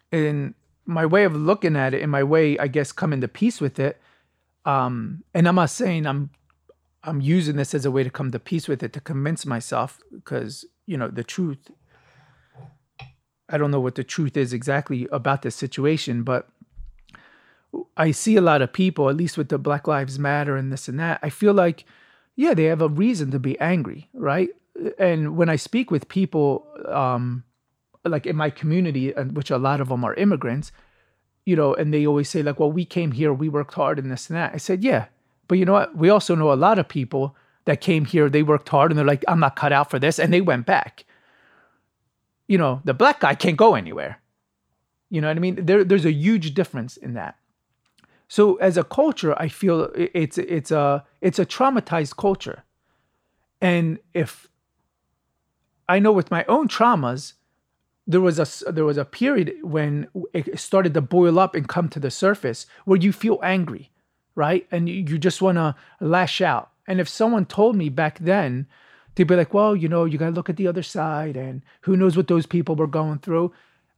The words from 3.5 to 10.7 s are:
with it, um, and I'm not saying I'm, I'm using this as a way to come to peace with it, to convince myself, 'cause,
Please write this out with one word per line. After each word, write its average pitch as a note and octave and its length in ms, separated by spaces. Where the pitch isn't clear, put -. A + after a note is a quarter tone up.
with C#3 180
it, C#3 220
um, B2+ 680
and E3+ 160
I'm F3+ 60
not F3 160
saying E3+ 360
I'm, C#3 240
I'm D3+ 160
using D3+ 360
this C#3 180
as C#3 120
a C#3 40
way C3+ 140
to B2+ 60
come C3+ 220
to A#2+ 60
peace - 300
with C3+ 140
it, - 100
to - 80
convince D3 460
myself, B2 540
'cause, B2 400